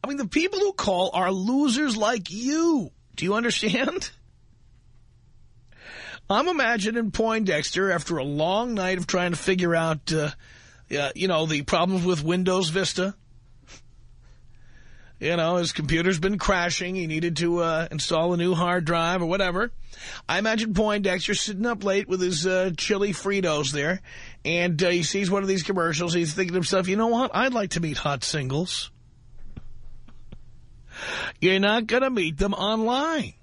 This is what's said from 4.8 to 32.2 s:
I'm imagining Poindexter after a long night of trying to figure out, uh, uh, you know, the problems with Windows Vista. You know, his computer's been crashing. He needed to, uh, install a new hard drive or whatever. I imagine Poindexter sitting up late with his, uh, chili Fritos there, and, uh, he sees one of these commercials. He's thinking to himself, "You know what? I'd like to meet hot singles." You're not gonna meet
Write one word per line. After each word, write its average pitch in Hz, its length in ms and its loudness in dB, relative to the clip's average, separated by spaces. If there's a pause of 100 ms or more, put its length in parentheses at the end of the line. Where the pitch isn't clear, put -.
I'm 240 200 2
imagining 233 640 0
Poindexter 196 800 0
after 170 260 -2
a 131 60 -2
long 180 500 0
night 185 240 0
of 175 100 -4
trying 180 240 2
to 160 60 -2
figure 180 380 2
out, 165 360 0
uh, 156 200 0 (640)
uh, 143 200 -2
you 185 120 -2
know, 160 180 2
the 151 160 0
problems 180 420 2
with 175 200 2
Windows 180 460 2
Vista. 185 460 -2 (2000)
You 165 160 0
know, 170 220 2
his 170 160 0
computer's 165 440 2
been 190 200 0
crashing. 180 580 0
He 180 100 -2
needed 160 320 0
to, 170 220 2
uh, 165 320 2
install 165 420 2
a 175 40 2
new 175 160 2
hard 175 320 2
drive 170 360 2
or 170 40 0
whatever. 185 480 0 (560)
I 170 80 2
imagine 220 360 2
Poindexter 208 600 2
sitting 208 320 -2
up 220 180 -2
late 202 240 2
with 185 140 0
his, 180 260 0
uh, 185 300 2
chili 202 340 0
Fritos 160 640 0
there, 151 260 0 (460)
and, 170 360 0
uh, 180 80 4
he 175 140 2
sees 190 260 0
one 202 120 2
of 190 80 -2
these 190 140 0
commercials. 170 500 0
He's 170 200 0
thinking 175 200 0
to 185 60 2
himself, 185 280 0
"You 190 80 0
know 226 120 2
what? 233 260 2
I'd 247 200 2
like 208 180 -2
to 170 100 -2
meet 151 160 -2
hot 143 260 -2
singles." 147 680 -2 (2500)
You're 185 180 4
not 214 260 2
gonna 254 240 0
meet 170 280 -2